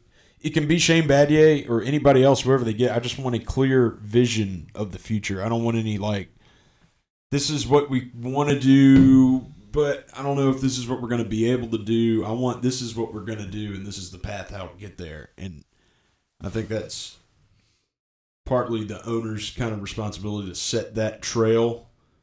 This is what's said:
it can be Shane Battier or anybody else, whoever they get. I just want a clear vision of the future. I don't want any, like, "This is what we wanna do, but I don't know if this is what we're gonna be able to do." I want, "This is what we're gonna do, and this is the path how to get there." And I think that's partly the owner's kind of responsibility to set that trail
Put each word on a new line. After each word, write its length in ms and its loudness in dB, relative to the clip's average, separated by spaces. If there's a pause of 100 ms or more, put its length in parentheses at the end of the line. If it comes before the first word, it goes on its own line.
(400)
it 100 -6
can 160 0
be 140 2
Shane 260 4
Battier 600 4
or 140 0
anybody 420 4
else, 160 4
whoever 240 2
they 100 -2
get. 220 0
I 20 0
just 200 -8
want 180 -4
a 40 -2
clear 600 2
vision 720 0
of 160 -8
the 80 -14
future. 460 -6
I 40 -4
don't 160 -2
want 120 -2
any, 220 -4
like, 320 -4 (1000)
"This 200 -2
is 160 -4
what 240 2
we 280 -2
wanna 400 -2
do, 840 8 (260)
but 360 -2 (100)
I 60 -12
don't 140 -2
know 120 2
if 140 -2
this 160 -2
is 100 -10
what 140 -6
we're 60 -8
gonna 160 -2
be 260 -2
able 180 -2
to 100 -4
do." 460 0
I 60 -8
want, 320 -4
"This 180 -2
is 160 -10
what 160 -6
we're 140 -12
gonna 200 -10
do, 280 -10
and 120 -12
this 120 -12
is 120 -14
the 80 -20
path 300 -12
how 200 -14
to 100 -20
get 180 -18
there." 400 -16
And 260 -14 (800)
I 60 -8
think 200 -8
that's 500 -10 (1300)
partly 360 -2
the 240 -12
owner's 440 -6
kind 240 -6
of 80 -10
responsibility 640 -8
to 60 -12
set 400 -6
that 260 -4
trail 720 0 (320)